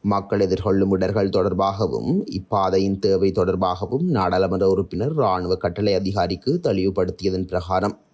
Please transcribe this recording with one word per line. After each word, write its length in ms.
மக்கள் 360
எதிர்கொள்ளும் 500
இடர்கள் 380
தொடர்பாகவும் 1000
இப்பாதையின் 680
தேவை 340
தொடர்பாகவும் 720
நாடாளுமன்ற 680
உறுப்பினர் 440
இராணுவ 440
கட்டளை 380
அதிகாரிக்கு 680
தெளிவுபடுத்தியதன் 840
பிரகாரம் 540